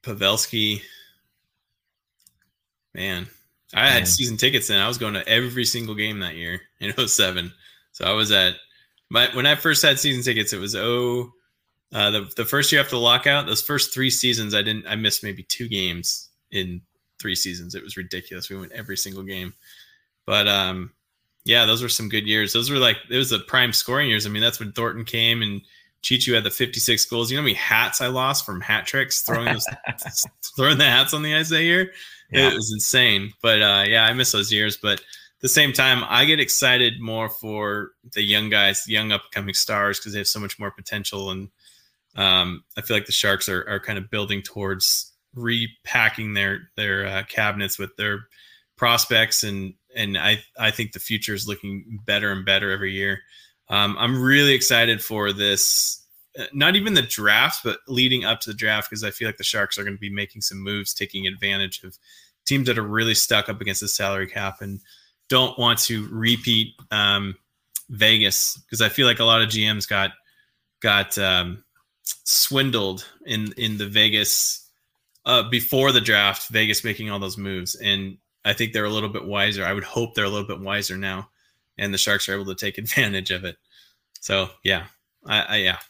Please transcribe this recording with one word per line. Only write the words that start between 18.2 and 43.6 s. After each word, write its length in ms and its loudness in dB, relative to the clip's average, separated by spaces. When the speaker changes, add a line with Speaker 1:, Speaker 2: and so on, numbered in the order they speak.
Speaker 1:
We 80 -10
went 140 -14
every 240 -10
single 260 -6
game. 300 -10
But, 220 2
um, 440 0
yeah, 220 6
those 160 2
were 60 -4
some 200 -2
good 180 -2
years. 260 2
Those 180 0
were 80 0
like, 180 4
it 80 -2
was 120 0
the 100 0
prime 320 0
scoring 360 0
years. 180 0
I 40 -6
mean, 120 -2
that's 180 0
when 120 -8
Thornton 320 -4
came 380 0
and 180 -4
Cheechoo 320 0
had 100 2
the 60 0
fifty-six 540 0
goals. 260 -2
You 60 -2
know 60 -2
how 40 0
many 80 2
hats 460 0
I 60 -2
lost 400 0
from 140 -8
hat 260 -2
tricks, 360 -2
throwing 300 -2
those, 140 -4
<laughs> 440 -6
throwing 220 4
the 60 4
hats 300 4
on 80 -4
the 120 -2
ice 160 0
that 140 2
year? 280 2
Speaker 2:
Yeah. 200 6
Speaker 1:
It 40 -2
was 180 -2
insane. 600 2
But, 180 6
uh, 260 4
yeah, 180 6
I 80 6
miss 200 0
those 200 0
years. 240 0
But 240 -2
at 400 -20
the 80 -2
same 240 4
time, 360 2
I 160 4
get 160 4
excited 600 2
more 280 -4
for 640 -6
the 80 0
young 260 2
guys, 360 4
the 80 -6
young 200 0
upcoming 420 -4
stars, 460 0
'cause 120 -10
they 80 -6
have 80 -2
so 120 -2
much 180 -8
more 120 -6
potential. 600 -8
And, 180 -8
um, 480 2
I 60 -8
feel 140 0
like 100 0
the 60 -4
Sharks 360 2
are, 200 -2